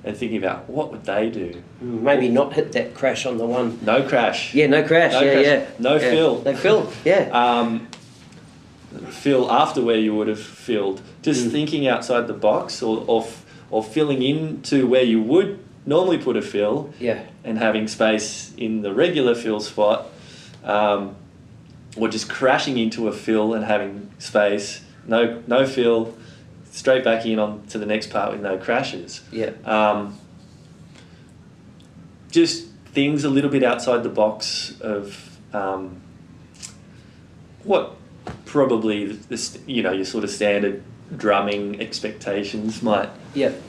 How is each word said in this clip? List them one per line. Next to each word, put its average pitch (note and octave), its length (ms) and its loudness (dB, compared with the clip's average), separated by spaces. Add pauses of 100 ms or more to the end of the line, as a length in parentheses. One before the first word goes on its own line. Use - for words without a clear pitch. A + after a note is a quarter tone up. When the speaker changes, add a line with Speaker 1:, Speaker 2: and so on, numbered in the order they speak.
Speaker 1:
and G#2 120 -6
thinking A2+ 220 -4
about F#2 300 -4
what C#3+ 220 -4
would G#2+ 140 -14
they G#2 260 0
do? F2 320 -8 (200)
Speaker 2:
Mm, A#2+ 200 -6
maybe C3 240 4
Speaker 1:
What A#2+ 80 2
Speaker 2:
not C#3 200 4
hit - 180 0
that - 220 -2
crash C3 320 -2
on A#2+ 120 -2
the A#2 80 -2
one. A#2+ 380 -2
Speaker 1:
No A#2 240 4
crash. A#2 460 0
Speaker 2:
Yeah, D3 120 6
no D3 200 6
crash. D#3+ 260 6
Speaker 1:
No B2+ 100 4
Speaker 2:
Yeah, C#3 120 6
Speaker 1:
crash. C#3 120 6
Speaker 2:
yeah. C#3+ 180 4 (140)
Speaker 1:
No C3 160 2
Speaker 2:
Yeah. D3+ 60 4
Speaker 1:
fill. B2+ 420 4
Speaker 2:
No C#3 140 0
fill. G3+ 360 2 (120)
Yeah. F3+ 280 4
Speaker 1:
<laughs> A#2+ 280 4
Um, A2+ 280 -2 (1200)
fill C3 420 2
after D3 300 2
where A#2 160 2
you G#2+ 180 2
would G#2+ 120 0
have G#2+ 120 -4
filled. G2 640 -6 (200)
Just B2+ 240 0
Speaker 2:
Mm. A2+ 60 0
Speaker 1:
thinking D3 340 -2
outside A#2+ 400 0
the G#2 60 -8
box - 500 0
or, A2 240 -2
or, A2+ 160 2
f-, - 220 -14 (260)
or A2 140 0
filling C#3+ 380 0
into D3 640 0
where B2+ 180 6
you A2+ 180 4
would F#3 360 2 (260)
normally E3 340 2
put A#2+ 180 -2
a G#2 60 0
fill G#2 560 -2
Speaker 2:
Yeah. A2+ 220 -2 (240)
Speaker 1:
and A2+ 140 -4
having A2 280 0
space A2 720 -2
in A2 260 -4
the G2+ 120 -4
regular C#3 400 2
fill A2 260 -4
spot, G#2+ 460 0 (580)
um, G2+ 520 0 (800)
or A2 120 -2
just A2 200 -6
crashing C3 500 0
into A2+ 300 -2
a G2+ 40 -2
fill A2 420 0
and G#2+ 100 -4
having G2+ 540 -2
space. G2+ 640 0 (260)
No, A2+ 400 0
no B2+ 200 2
fill, A#2 480 0 (560)
straight C3 340 0
back A2+ 220 2
in A2 120 0
on G#2 300 -2
to A2 100 -8
the G#2 80 -6
next G#2+ 240 -4
part G2+ 220 -2
with G#2 80 -8
no G2 180 -4
crashes. A#2 640 -4 (120)
Speaker 2:
Yeah. A2 180 -4 (140)
Speaker 1:
Um, G#2 540 0 (2000)
just - 360 2 (260)
things C#3+ 320 0
a C#3+ 60 0
little C#3 200 2
bit C3+ 120 2
outside A#2+ 400 0
the A2+ 80 -4
box - 720 -2
of, G2+ 560 -8 (180)
um, F#2+ 460 -6 (1600)
what - 300 0 (500)
probably A2 600 0
the, G#2 80 -8 (140)
the A#2+ 100 -8
st-, - 300 -12
you A#2+ 140 -2
know, F#2 100 0
your F#2+ 120 -2
sort G#2+ 200 -4
of G2+ 60 -6
standard G2+ 520 0 (340)
drumming G2+ 640 0
expectations G#2+ 1040 -6
might G#2 260 0 (260)
Speaker 2:
Yeah. C3 180 0 (160)